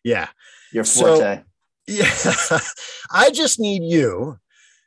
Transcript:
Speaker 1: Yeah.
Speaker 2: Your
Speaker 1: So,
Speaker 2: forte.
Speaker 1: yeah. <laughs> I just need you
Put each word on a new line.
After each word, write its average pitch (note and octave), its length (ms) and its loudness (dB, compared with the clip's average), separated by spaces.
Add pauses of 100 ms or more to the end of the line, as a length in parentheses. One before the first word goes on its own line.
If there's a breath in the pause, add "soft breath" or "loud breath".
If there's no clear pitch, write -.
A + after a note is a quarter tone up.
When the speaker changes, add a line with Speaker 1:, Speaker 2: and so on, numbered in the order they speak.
Speaker 1:
Yeah. G#2+ 240 -2 (440 loud breath)
Speaker 2:
Your A2+ 120 -2
Speaker 1:
So, D#3+ 320 4
Speaker 2:
forte. G2+ 280 0 (440)
Speaker 1:
yeah. G3+ 220 0
<laughs> - 1000 -4
I C4+ 200 4
just D4 280 -2
need G3+ 240 -2
you C#3 540 0 (500 soft breath)